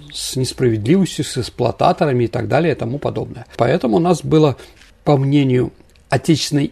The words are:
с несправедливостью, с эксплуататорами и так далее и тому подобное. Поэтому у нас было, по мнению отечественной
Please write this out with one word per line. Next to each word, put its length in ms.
с 240
несправедливостью, 880
с 120
эксплуататорами 840
и 40
так 200
далее 240
и 60
тому 200
подобное. 480
Поэтому 400
у 20
нас 240
было, 320
по 140
мнению 560
отечественной 640